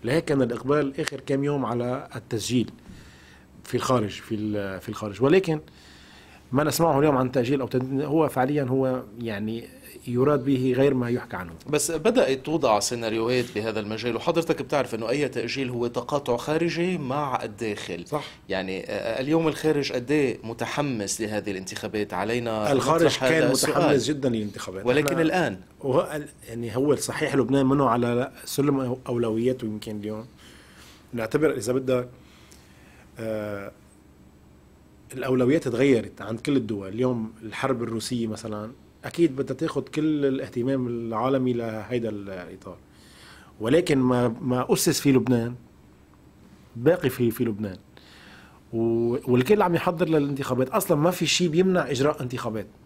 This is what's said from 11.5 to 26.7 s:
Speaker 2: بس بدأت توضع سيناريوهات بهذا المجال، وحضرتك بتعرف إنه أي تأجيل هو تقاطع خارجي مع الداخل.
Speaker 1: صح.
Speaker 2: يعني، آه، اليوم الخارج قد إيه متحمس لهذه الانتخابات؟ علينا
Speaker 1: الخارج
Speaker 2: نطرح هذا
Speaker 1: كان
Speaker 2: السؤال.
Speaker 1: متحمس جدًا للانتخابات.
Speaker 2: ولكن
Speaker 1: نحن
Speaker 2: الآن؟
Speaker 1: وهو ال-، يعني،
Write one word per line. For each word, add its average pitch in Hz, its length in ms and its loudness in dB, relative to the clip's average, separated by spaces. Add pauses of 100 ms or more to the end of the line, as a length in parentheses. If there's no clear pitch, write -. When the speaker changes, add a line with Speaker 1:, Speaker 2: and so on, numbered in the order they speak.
Speaker 2:
بس 147 220 0
بدأت 156 540 2
توضع 135 340 4
سيناريوهات 117 680 0 (100)
بهذا 107 240 -2
المجال، 110 360 -4
وحضرتك 165 460 0
بتعرف 131 340 -2
إنه 110 140 -4
أي 139 200 0
تأجيل 123 400 -4
هو 120 180 -2
تقاطع 123 500 -2
خارجي 170 600 0
مع 139 460 -4
الداخل. 104 640 -6
Speaker 1:
صح. 143 180 -6 (240)
Speaker 2:
يعني، 95 360 -4
آه، 107 360 -4
اليوم 156 260 2
الخارج 147 460 0
قد 123 180 -2
إيه 143 320 2
متحمس 113 760 -4
لهذه 104 300 -4
الانتخابات؟ 101 640 -6
علينا 110 580 -2
Speaker 1:
الخارج 139 300 4
Speaker 2:
نطرح 143 220 2
هذا 143 160 4
Speaker 1:
كان 123 120 4
Speaker 2:
السؤال. 143 260 2
Speaker 1:
متحمس 143 280 4
جدًا 135 240 0
للانتخابات. 104 560 -6
Speaker 2:
ولكن 143 260 4
Speaker 1:
نحن 170 100 0
Speaker 2:
الآن؟ 156 380 0 (200)
Speaker 1:
وهو 135 360 0
ال-، - 340 -12
يعني، 117 260 -6